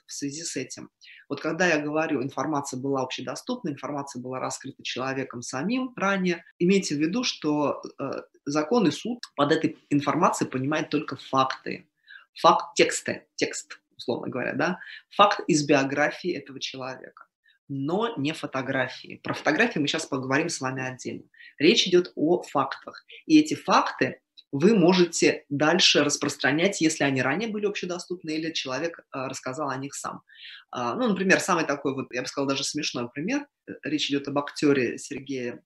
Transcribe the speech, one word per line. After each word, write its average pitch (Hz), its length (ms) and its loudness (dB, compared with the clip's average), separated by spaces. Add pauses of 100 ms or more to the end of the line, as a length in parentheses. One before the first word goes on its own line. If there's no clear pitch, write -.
в - 60 -16
связи 143 300 -8
с - 140 -8
этим. - 320 -10 (400)
Вот 143 120 -6
когда 165 260 0
я 156 120 4
говорю, 151 440 -2
информация 139 560 -4
была 135 240 -2
общедоступна, 147 680 -6
информация 139 500 -8
была 127 180 -8
раскрыта 135 440 -10
человеком 131 600 -6
самим 240 540 -4
ранее, 185 480 0 (140)
имейте 185 360 4
в 143 40 -2
виду, 180 240 0
что, 147 580 0 (180)
э, 139 120 -6 (340)
закон 151 420 2
и 147 40 4
суд - 280 -6 (180)
под 143 160 4
этой 156 240 0 (140)
информацией 147 580 2
понимает 139 420 -2
только - 260 -4
факты. - 720 -2 (520)
Факт, - 340 6
тексты, - 600 0
текст, - 460 -6 (160)
условно - 320 -6
говоря, 123 260 -4
да, 165 240 -2 (320)
факт 202 360 4
из 151 180 4
биографии 143 680 2
этого 139 260 -10
человека, - 640 -12 (440)
но 165 480 -2
не 147 160 -2
фотографии. 131 920 -4
Про - 120 -6
фотографии 185 440 0
мы 143 80 2
щас 160 200 -2
поговорим 135 420 0
с - 120 -6
вами 131 220 -4
отдельно. 127 420 -10 (340)
Речь 208 280 6
идет 180 280 4
о 156 280 2
фактах. - 640 -4 (220)
И 156 120 10
эти 151 160 2
факты - 640 0 (300)
вы 180 240 6
можете 170 720 6
дальше 156 540 4
распространять, 143 800 0
если 156 220 2
они 135 180 2
ранее 165 280 0
были 208 160 -4
общедоступны 180 680 -6
или 160 200 -4
человек, 151 600 -6
а, 131 180 -6
рассказал 135 400 -6
о 131 80 -4
них 135 180 -10
сам. - 280 -10 (480)
А, 120 240 -4
ну, 240 120 0
например, 185 320 4
самый 165 260 2
такой 143 280 -2
вот, 131 180 -6
я 127 100 -4
бы - 60 -8
сказала, 139 220 -2
даже 135 140 0
смешной 139 460 -4
пример. 247 380 -4 (200)
Э, - 60 -10 (100)
речь 147 280 -2
идет 143 160 -2
об 139 100 -2
актере 139 600 2
Сергее 135 680 -8